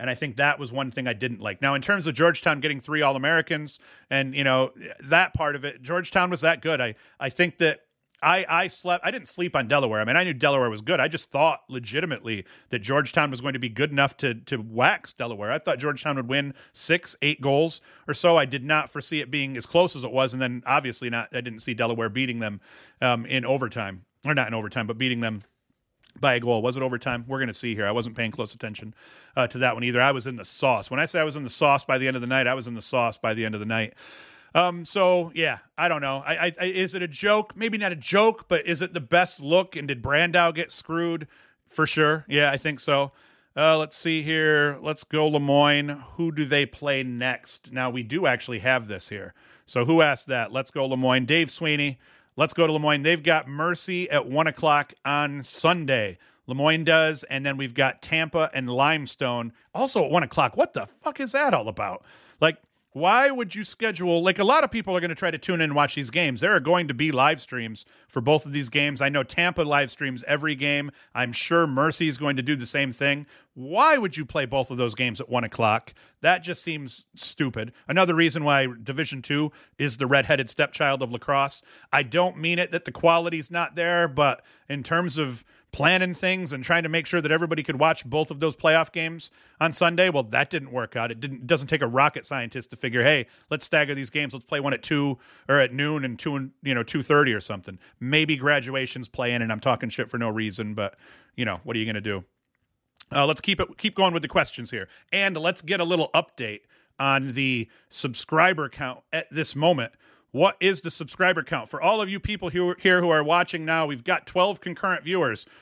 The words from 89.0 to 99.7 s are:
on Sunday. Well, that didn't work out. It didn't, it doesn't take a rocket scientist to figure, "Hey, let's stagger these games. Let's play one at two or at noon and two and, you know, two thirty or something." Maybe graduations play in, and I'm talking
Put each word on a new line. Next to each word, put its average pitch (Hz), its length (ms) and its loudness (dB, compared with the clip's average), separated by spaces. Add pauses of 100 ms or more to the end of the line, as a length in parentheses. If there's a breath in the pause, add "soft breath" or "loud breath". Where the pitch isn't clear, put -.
on 156 120 2
Sunday. 170 360 4
Well, 143 140 2
that 120 260 0
didn't 139 220 -8
work 123 240 -6
out. 117 160 -2
It 113 80 -10
didn't, 135 200 -8
it 123 100 -14
doesn't 139 180 2
take 143 160 -2
a 131 60 2
rocket 131 360 2
scientist 120 460 -8
to 117 60 -16
figure, 120 260 0
"Hey, 139 240 4 (240 soft breath)
let's 151 140 -4
stagger 147 280 0
these 135 160 -8
games. 143 260 -4
Let's 123 120 -14
play 147 140 -2
one 139 120 -2
at 120 120 -4
two 143 340 0 (300 soft breath)
or 139 100 -2
at 123 160 2
noon 147 300 -2
and 120 120 -6
two 143 200 -6
and, 135 160 -6 (100)
you 135 140 -4
know, 117 80 -2
two 139 180 -4
thirty 147 300 4
or 104 80 -2
something." 95 400 -12 (180 soft breath)
Maybe 151 380 0
graduations 131 720 -2
play 120 240 -2
in, 120 100 0
and 113 80 -2
I'm 107 80 -4
talking 127 300 0